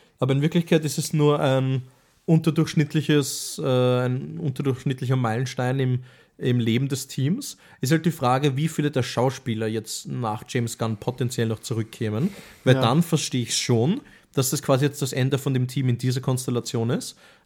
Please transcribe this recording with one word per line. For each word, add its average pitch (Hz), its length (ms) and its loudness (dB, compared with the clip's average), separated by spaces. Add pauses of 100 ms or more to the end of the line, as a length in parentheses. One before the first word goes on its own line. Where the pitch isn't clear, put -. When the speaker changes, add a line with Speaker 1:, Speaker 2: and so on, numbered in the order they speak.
(180)
Speaker 1:
aber 131 140 0
in 139 100 2
Wirklichkeit 165 420 2
ist 143 140 -4
es - 140 -4
nur 147 280 4
ein 131 420 0 (440)
unterdurchschnittliches, 156 1400 2
äh, 127 420 2
ein 147 320 -4
unterdurchschnittlicher 131 800 -2
Meilenstein 127 640 0
im, 127 200 0 (360)
im 123 240 2
Leben 117 280 2
des 131 200 -4
Teams. 165 480 -2 (240)
Ist 123 120 2
halt 160 140 2
die 175 40 2
Frage, 131 460 2
wie 156 120 0
viele 151 220 -2
der 135 120 0
Schauspieler 120 640 -2
jetzt 110 420 -6
nach 123 380 -4
James 117 320 -2
Gunn 110 200 -2
potenziell 123 500 -2
noch 110 120 -4
zurückkämen, 113 720 -4 (340)
weil 127 100 6
Speaker 2:
Ja. 131 80 2
Speaker 1:
dann 127 200 4
verstehe 147 400 0
ich's - 160 -4
schon, 127 420 2 (340)
dass 135 160 0
das 151 120 -4
quasi 135 220 2
jetzt 135 180 -2
das 131 100 -4
Ende 131 260 0
von 135 160 -2
dem 127 120 0
Team 127 220 -2
in 120 100 2
dieser 127 220 -2
Konstellation 120 720 -2
ist. - 260 -4 (300)